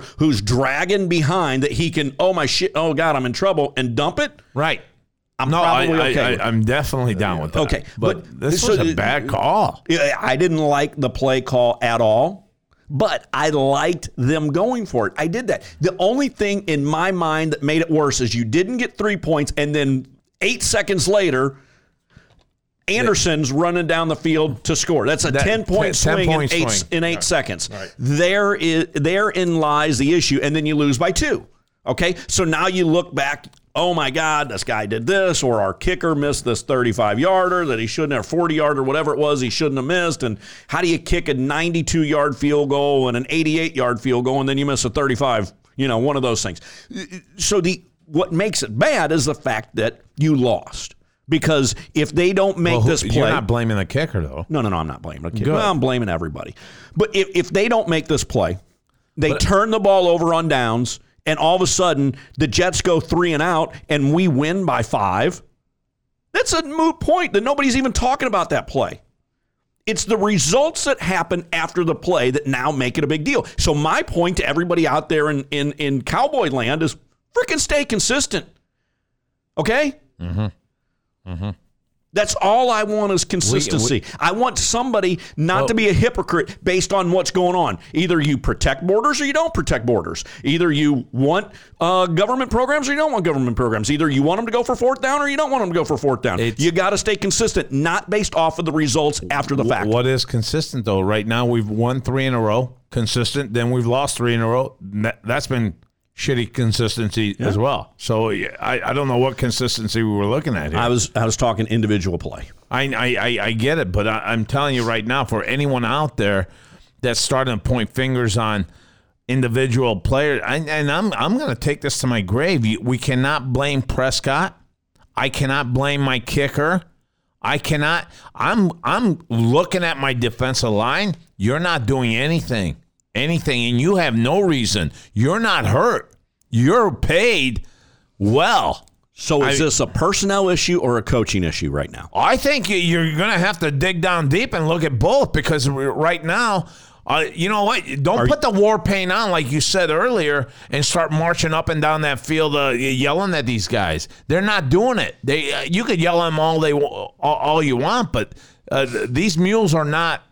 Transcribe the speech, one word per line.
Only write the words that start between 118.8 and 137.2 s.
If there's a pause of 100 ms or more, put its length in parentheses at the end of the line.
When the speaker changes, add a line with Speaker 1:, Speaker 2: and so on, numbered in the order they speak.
Speaker 2:
individual
players,
I,
and
I'm,
I'm
gonna
take
this
to
my
grave.
You,
we
cannot
blame
Prescott. (560)
I
cannot
blame
my
kicker. (600)
I
cannot. (280)
I'm, (120)
I'm
looking
at
my
defensive
line. (220)
You're
not
doing
anything, (380)
anything,
and
you
have
no
reason. (200)
You're
not
hurt. (380)
You're
paid (520)